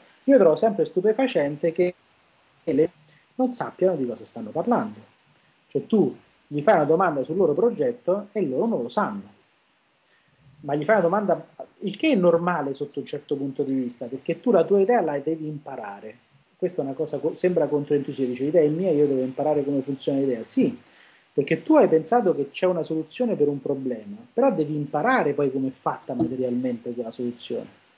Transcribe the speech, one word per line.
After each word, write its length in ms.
io 140
trovo 180
sempre 300
stupefacente 840
che 220
le, 280
non 180
sappiano 420
di 100
cosa 200
stanno 240
parlando. 500
Cioè 160
tu 300
gli 140
fai 140
una 100
domanda 380
sul 140
loro 160
progetto 800
e 140
loro 200
non 160
lo 80
sanno. 460
Ma 140
gli 100
fai 100
una 80
domanda, 440
il 180
che 140
è 40
normale 580
sotto 260
un 60
certo 300
punto 280
di 100
vista, 340
perché 320
tu 120
la 120
tua 160
idea 220
la 180
devi 280
imparare. 760
Questa 240
è 40
una 100
cosa 240
co-, 160
sembra 320
controintuitiva, 640
dice: 160
"L'idea 180
è 40
mia, 220
io 160
devo 160
imparare 420
come 180
funziona 360
l'idea". 260
Sì, 320
perché 240
tu 140
hai 120
pensato 460
che 160
c'è 160
una 160
soluzione 540
per 120
un 140
problema, 560
però 180
devi 220
imparare 600
poi 180
come 160
è 40
fatta 440
materialmente 800
quella 180
soluzione. 720